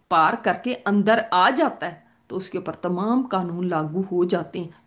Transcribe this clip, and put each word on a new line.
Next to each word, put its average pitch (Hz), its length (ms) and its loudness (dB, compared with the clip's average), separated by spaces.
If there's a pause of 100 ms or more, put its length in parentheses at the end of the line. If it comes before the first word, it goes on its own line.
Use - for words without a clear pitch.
(100)
पार 165 260 4
करके 180 380 -2
अंदर 202 440 2
आ 180 320 4
जाता 269 360 0
है 170 200 -12 (240)
तो - 60 -6
उसके 185 220 -6
ऊपर 170 160 -8
तमाम 202 480 0
कानून 180 460 -2
लागू 156 340 -2
हो 180 220 0
जाते 180 360 -2
हैं - 260 -14